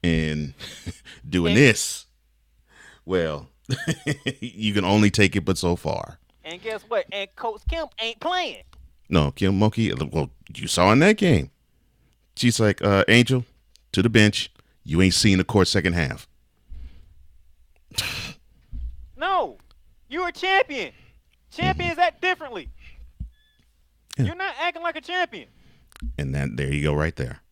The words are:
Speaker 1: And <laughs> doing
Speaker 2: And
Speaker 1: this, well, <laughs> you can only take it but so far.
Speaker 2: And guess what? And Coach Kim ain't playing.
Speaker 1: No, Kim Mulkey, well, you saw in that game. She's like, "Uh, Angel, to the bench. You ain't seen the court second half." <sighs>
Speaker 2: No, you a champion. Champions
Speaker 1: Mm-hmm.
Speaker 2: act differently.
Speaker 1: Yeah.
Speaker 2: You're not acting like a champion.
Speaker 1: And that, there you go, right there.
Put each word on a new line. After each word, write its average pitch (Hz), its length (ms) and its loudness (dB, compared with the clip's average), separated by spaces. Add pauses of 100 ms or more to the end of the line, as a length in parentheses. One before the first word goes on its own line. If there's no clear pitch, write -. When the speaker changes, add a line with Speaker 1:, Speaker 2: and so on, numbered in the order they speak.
Speaker 1:
And 78 500 0 (380)
<laughs> - 380 -20
doing 87 240 2
Speaker 2:
And 104 40 4
Speaker 1:
this, - 480 4 (1000)
well, 85 440 -2 (180)
<laughs> - 720 -6
you 107 340 -4
can 101 120 2
only 104 240 6
take 98 260 2
it 92 100 -2
but 95 120 0
so 87 180 0
far. - 440 -8 (240)
Speaker 2:
And 170 180 -14
guess 220 260 -10
what? 220 240 -2
And 196 240 -8
Coach 220 320 -8
Kim 330 200 -6 (120)
ain't 220 200 -6
playing. 311 440 -4 (460)
Speaker 1:
No, 73 220 2
Kim 95 280 -2
Mulkey, 107 320 0 (220)
well, 73 160 -4 (260)
you 78 120 -10
saw 90 240 4
in 120 80 6
that 208 180 4
game. 117 320 2 (880)
She's - 240 0
like, 107 240 2
"Uh, 98 240 4
Angel, 120 380 4 (460)
to 95 100 2
the 113 80 4
bench. 107 420 4 (320)
You 80 180 0
ain't 92 140 6
seen 98 240 4
the 92 40 2
court 95 240 4
second 90 260 0
half." 69 340 -4 (1700)
<sighs> - 400 -8 (800)
Speaker 2:
No, 294 400 -2 (520)
you 339 160 -6
a 349 60 -4
champion. 302 600 -2 (600)
Champions 349 420 -2
Speaker 1:
Mm-hmm. 302 80 -10
Speaker 2:
act 339 200 0
differently. 294 480 -4 (1500)
Speaker 1:
Yeah. 127 80 0
Speaker 2:
You're 339 100 -4
not 370 240 -6
acting 339 240 -4
like 330 140 -4
a 302 40 -12
champion. 339 460 -6 (680)
Speaker 1:
And 69 180 -4
that, 69 220 -4
there 69 160 -2
you 73 100 0
go, 76 100 2
right 78 220 0
there. 62 240 -8 (120)